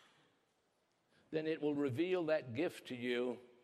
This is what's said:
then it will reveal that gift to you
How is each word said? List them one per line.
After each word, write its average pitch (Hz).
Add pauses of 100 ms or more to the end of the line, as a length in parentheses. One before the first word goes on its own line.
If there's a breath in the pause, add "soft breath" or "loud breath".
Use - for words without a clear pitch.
(1300 soft breath)
then 156
it 156
will 147
reveal 156
that 147
gift 165
to 131
you 123 (260)